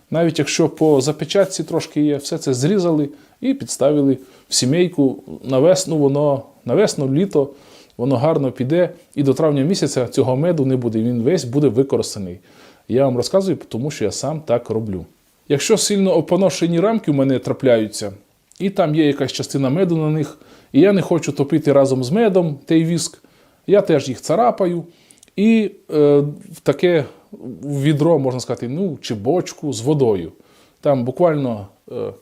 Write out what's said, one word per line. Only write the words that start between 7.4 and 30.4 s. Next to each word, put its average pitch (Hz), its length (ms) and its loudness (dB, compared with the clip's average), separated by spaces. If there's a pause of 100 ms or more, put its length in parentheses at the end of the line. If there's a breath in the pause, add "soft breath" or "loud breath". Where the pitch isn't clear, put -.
воно 127 200 0
гарно 143 340 0
піде, 160 380 0 (260 loud breath)
і 143 80 -2
до 135 100 2
травня 147 300 0
місяця 147 440 -2
цього 127 280 0
меду 160 300 0
не 131 100 0
буде, 117 240 -2
він 120 220 -2
весь 147 240 0
буде 139 220 0
використаний. 110 720 -2 (480 soft breath)
Я 131 180 2
вам 127 120 0
розказую, 190 400 0 (100)
тому 127 240 -6
що - 140 -4
я 95 60 -2
сам 151 300 -6
так 120 280 -2
роблю. 107 360 -4 (440)
Якщо 143 280 2
сильно 190 360 0
опоношені 170 640 0
рамки 208 320 0
в - 20 2
мене 135 260 2
трапляються, 110 760 0 (460)
і 196 100 0
там 175 260 0
є 156 120 4
якась 139 240 0
частина 135 380 -2
меду 165 280 0
на 156 120 -2
них, 151 280 -4 (340 soft breath)
і 135 80 4
я 196 140 6
не 185 80 2
хочу 160 300 -2
топити 156 420 0
разом 135 300 4
з 123 80 -4
медом 180 540 0
той 160 200 2
віск, - 380 -4 (440 soft breath)
я 196 140 4
теж 160 280 0
їх 117 120 -8
царапаю 185 600 0 (520 soft breath)
і, 214 360 2 (220)
е, 147 260 6 (320)
в - 120 -20
таке 156 420 2 (580 loud breath)
відро, 143 560 2
можна 127 200 -2
сказати, 120 280 -8
ну, 151 340 -4
чи - 140 -6
бочку 147 580 -4
з 110 80 -10
водою. 113 500 0 (500 soft breath)